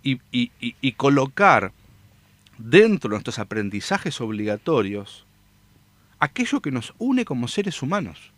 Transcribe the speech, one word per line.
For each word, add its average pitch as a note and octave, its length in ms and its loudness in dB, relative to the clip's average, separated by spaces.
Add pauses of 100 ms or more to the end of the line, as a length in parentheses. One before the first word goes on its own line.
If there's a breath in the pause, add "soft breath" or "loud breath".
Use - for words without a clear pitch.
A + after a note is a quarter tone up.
y, C#3 100 0
y, B2 60 -6 (120)
y, A#2+ 280 -2
y, A#2 220 -8
y C3+ 120 0
colocar C#3 760 4 (840)
dentro E3 520 4
de G#2 40 -2
nuestros A2 260 -8
aprendizajes G#2+ 800 -6
obligatorios G#2+ 1040 -4 (920 soft breath)
aquello A#3+ 420 -2
que D3 100 -4
nos B2 260 -6
une B3+ 260 0
como A#2+ 240 -4
seres G3 340 -4
humanos C#3 560 -6